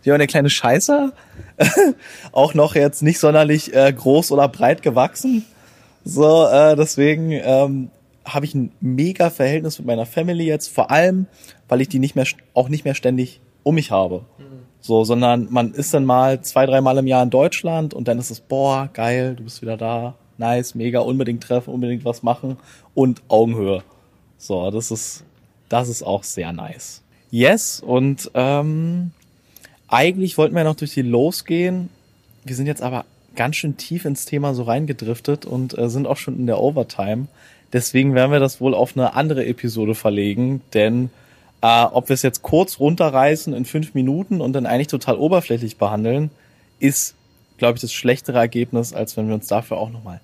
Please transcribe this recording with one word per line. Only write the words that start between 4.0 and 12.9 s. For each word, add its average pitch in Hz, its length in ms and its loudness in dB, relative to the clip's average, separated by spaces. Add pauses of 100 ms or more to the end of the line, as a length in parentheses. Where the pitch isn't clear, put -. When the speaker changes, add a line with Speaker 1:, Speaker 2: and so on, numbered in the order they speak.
Speaker 1:
oder 143 160 4
breit 131 340 0
gewachsen. 160 640 0 (600)
So, 156 420 6
äh, 151 300 6
deswegen, 151 560 0
ähm, 135 580 0 (340)
habe 147 220 -4
ich - 80 -10
ein 127 160 -2 (100)
mega 165 500 0
Verhältnis 151 480 -2
mit 143 80 -12
meiner 113 200 -2
Family 170 380 -4
jetzt. 151 240 -2
Vor - 220 -2
allem, 185 360 2 (420)
weil 123 120 2
ich - 80 0
die 151 100 -2
nicht 135 160 -2
mehr 175 120 0
st-, - 100 -6 (180)
auch 127 140 2
nicht 147 160 -4
mehr 135 100 -2